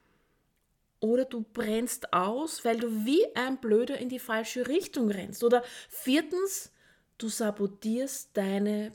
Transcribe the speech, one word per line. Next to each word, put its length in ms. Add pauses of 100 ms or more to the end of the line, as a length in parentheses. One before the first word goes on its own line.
(1000)
Oder 260
du 180
brennst 680
aus, 540
weil 140
du 260
wie 180 (120)
ein 260
Blöder 380
in 100
die 80
falsche 500
Richtung 440
rennst. 320
Oder 200 (260)
viertens, 840 (480)
du 100
sabotierst 1040
deine 600